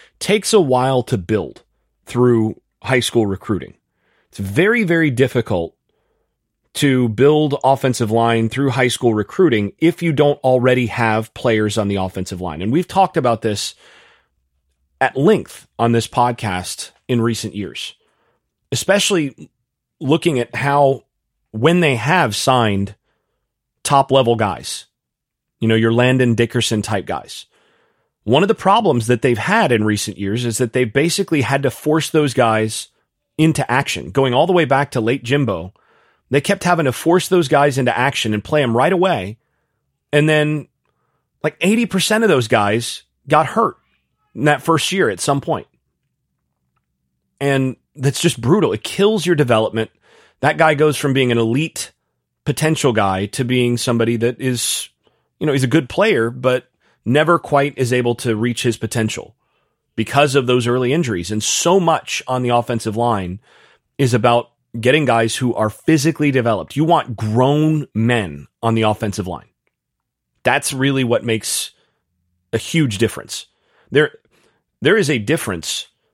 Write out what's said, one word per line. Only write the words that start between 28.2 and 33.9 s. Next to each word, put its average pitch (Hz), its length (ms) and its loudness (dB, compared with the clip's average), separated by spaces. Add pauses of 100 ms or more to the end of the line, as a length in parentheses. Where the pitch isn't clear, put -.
One 131 180 2
of 196 60 2
the - 60 2
problems 190 520 0
that 120 160 2
they've 120 160 0
had 190 320 0
in 107 140 2
recent 107 340 -4
years 104 260 -4
is 117 140 -4
that 120 140 -2
they've 127 200 -2
basically 160 500 0
had 135 200 -2
to 127 80 -2
force - 400 -2
those 147 240 0
guys 110 540 0 (500)
into 151 320 0
action. 90 400 -2